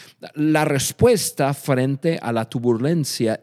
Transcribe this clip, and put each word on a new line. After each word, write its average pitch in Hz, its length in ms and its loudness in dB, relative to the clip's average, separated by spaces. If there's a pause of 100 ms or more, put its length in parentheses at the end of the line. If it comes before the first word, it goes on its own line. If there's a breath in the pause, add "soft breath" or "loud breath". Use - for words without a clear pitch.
(340 loud breath)
La 151 300 2
respuesta 147 920 2
frente 139 640 -2
a 117 120 -6
la 113 160 0
turbulencia 120 960 0